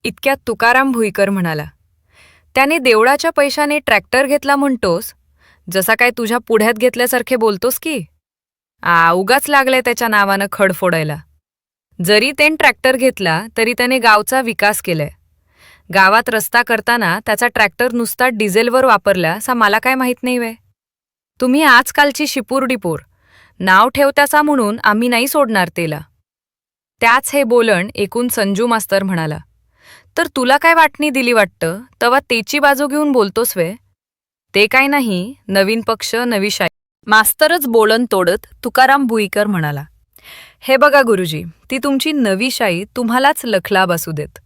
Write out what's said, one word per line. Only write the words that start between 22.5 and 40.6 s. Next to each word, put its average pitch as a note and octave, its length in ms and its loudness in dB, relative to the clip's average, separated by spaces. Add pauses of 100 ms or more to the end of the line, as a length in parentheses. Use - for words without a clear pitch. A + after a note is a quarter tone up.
पोर, E3 240 -6 (600)
नाव F#3+ 300 4
ठेवतासा C#4+ 520 2
म्हणून B3 420 0
आम्ही A3 240 0
नाही A#3+ 200 0
सोडणार A3 500 0
तेला." D#3 220 -6 (1000)
त्याच A#3 320 2
हे C#4+ 100 2
बोलण A3+ 440 2 (100)
ऐकून A#3 300 -4
संजू G#3 400 -2
मास्तर G3+ 360 -2
म्हणाला, D#3+ 340 -4 (800)
"तर E4 100 -2
तुला C4 300 0
काय E4 160 2
वाटणी D4+ 360 0
दिली B3 240 -2
वाटतं, G3 480 -2 (200)
तवा B3 180 2
तेची B3 400 -4
बाजू C#4+ 280 4
घेऊन D4 240 -2
बोलतोस A3+ 460 -2
वे? F3 160 -2 (840)
ते G#3 120 4
काय C4 200 2
नाही, A#3+ 460 -2 (140)
नवीन G3 340 0
पक्ष, A3+ 340 -6
नवी A3+ 340 -2
शाही." G3 200 -4 (380)
मास्तरच C#4+ 600 2
बोलण A3+ 440 2
तोडत F#3 360 0 (160)
तुकाराम C4 440 2
भुईकर G#3 400 -2
म्हणाला, D3+ 360 -4 (760)
"हे C4 180 0